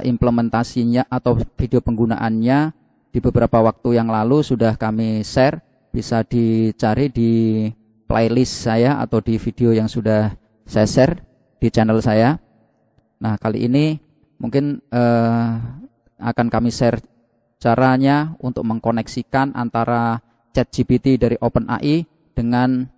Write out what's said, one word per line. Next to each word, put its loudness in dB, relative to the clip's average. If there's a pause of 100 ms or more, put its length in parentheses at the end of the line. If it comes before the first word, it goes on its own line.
implementasinya 0
atau 0 (160)
video 0
penggunaannya 0 (520)
di -6
beberapa 2
waktu 2
yang 0
lalu 2
sudah 0
kami -2
share, 0 (320)
bisa -2
dicari 0
di 2 (400)
playlist 0
saya 2
atau -2
di -2
video 0
yang 0
sudah 0 (320)
saya 0
share 2 (400)
di -2
channel 2
saya. 2 (800)
Nah, -4
kali -2
ini 0 (400)
mungkin, -2
eh, 0 (720)
akan -2
kami 0
share 0 (560)
caranya 2
untuk -6
mengkoneksikan -2
antara -2 (300)
Chat 0
G -4
P 2
T 2
dari 0
Open 0
A -6
I 0 (320)
dengan 0 (140)